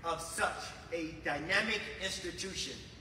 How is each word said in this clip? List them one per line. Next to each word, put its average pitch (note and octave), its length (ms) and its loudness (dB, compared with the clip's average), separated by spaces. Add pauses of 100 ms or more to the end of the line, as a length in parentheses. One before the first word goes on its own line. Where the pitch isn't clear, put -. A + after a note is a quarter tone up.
of E3 180 2
such - 500 0 (200)
a D#3+ 300 -2
dynamic G3 600 4 (200)
institution F#3 760 -2 (220)